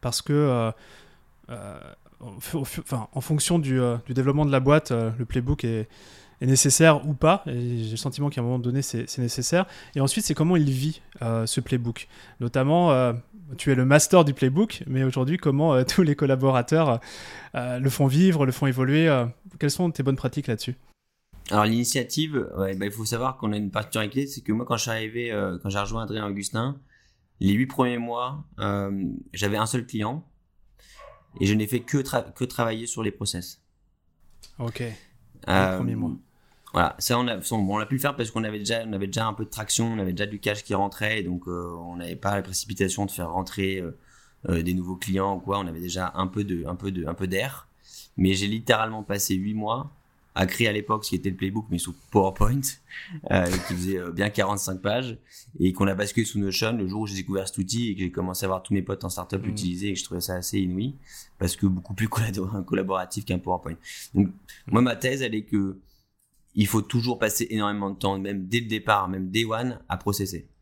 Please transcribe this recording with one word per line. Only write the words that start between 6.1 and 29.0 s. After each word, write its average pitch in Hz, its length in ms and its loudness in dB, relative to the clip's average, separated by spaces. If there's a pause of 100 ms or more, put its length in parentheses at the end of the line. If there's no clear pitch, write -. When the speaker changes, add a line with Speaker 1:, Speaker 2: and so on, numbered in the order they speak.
Speaker 1:
est 123 60 0
nécessaire 143 600 6
ou 147 60 0
pas. 170 320 4
Et 120 380 -2
j'ai 110 60 -4
le 117 60 -4
sentiment 139 340 -2
qu'à 131 100 -6
un 120 40 0
moment 123 160 0
donné, 123 220 0
c'est, - 280 -4
c'est - 100 -6
nécessaire. 127 460 0 (300)
Et 139 40 0
ensuite, 139 240 2
c'est 156 100 0
comment 160 200 4
il 151 160 6
vit, 135 300 -2 (220)
euh, 113 240 0
ce - 140 0
playbook. 120 460 -2 (320)
Notamment, 143 540 4
euh, 127 220 4 (420)
tu - 160 2
es - 20 8
le 127 100 4
master 151 400 8
du 143 80 4
playbook, 139 540 2
mais 131 160 0
aujourd'hui, 131 360 2
comment, 147 360 4
euh, 127 100 6
<laughs> - 40 -2
tous - 140 6
les 147 120 6
collaborateurs, 135 880 4 (560)
euh, 123 240 -4
le 135 100 2
font 139 160 4
vivre, 151 400 6
le 127 60 2
font 139 160 0
évoluer, 135 400 4
euh, 127 180 4 (320)
quelles 143 140 2
sont 175 180 2
tes 139 140 -2
bonnes 135 120 4
pratiques 135 300 -4
là-dessus ? 120 300 -4 (760)
Speaker 2:
Alors, 107 140 6
l'initiative, 120 840 0 (120)
ouais, 95 180 0
bah, 98 80 -4
il 104 80 -2
faut 110 140 -8
savoir 127 320 -2
qu'on 107 140 -2
a 104 40 -2
une 104 140 -2
particularité, 110 560 -2
c'est - 160 -12
que - 100 -2
moi, 120 140 0
quand 120 100 0
je 107 60 -2
suis 120 80 -4
arrivé, 113 420 -4
euh, 98 300 -2
quand 98 80 -4
j'ai 98 80 0
rejoint 107 240 -2
Adrien 107 260 -6
Augustin, 110 500 -4 (640)
les 98 140 4
huit 127 120 4
premiers 127 300 2
mois, 123 480 -4 (140)
euh, 98 480 -2 (260)